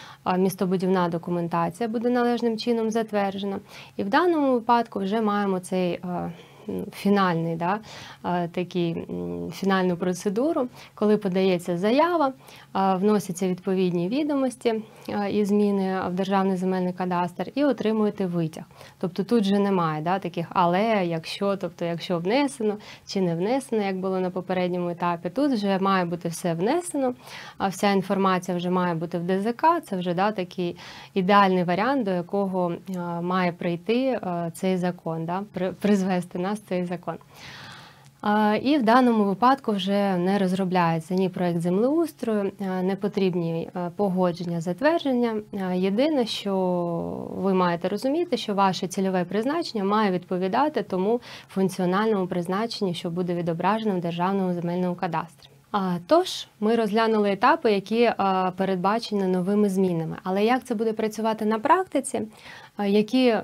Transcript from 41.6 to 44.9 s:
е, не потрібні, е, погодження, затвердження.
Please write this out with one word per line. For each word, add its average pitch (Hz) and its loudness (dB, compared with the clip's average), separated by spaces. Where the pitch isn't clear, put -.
е, 185 -2
не 190 0
потрібні, 180 -2
е, 175 -4
погодження, 180 0
затвердження. 240 0